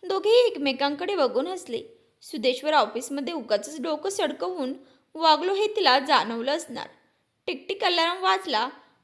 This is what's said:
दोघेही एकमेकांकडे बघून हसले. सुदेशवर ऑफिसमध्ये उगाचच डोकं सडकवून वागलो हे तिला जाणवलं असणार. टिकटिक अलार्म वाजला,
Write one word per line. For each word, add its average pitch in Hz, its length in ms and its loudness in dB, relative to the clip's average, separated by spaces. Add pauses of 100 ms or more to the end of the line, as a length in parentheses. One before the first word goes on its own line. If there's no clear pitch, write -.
दोघेही 415 440 4
एकमेकांकडे 285 680 -2
बघून 262 300 2
हसले. 311 360 -8 (400)
सुदेशवर 285 500 0
ऑफिसमध्ये 277 600 0
उगाचच 262 460 -4
डोकं 302 300 -4
सडकवून 349 640 -4 (420)
वागलो 320 400 4
हे 415 120 2
तिला 381 320 4
जाणवलं 247 580 0
असणार. - 320 -10 (580)
टिकटिक 392 380 -6
अलार्म 349 380 0
वाजला, 370 460 0 (360)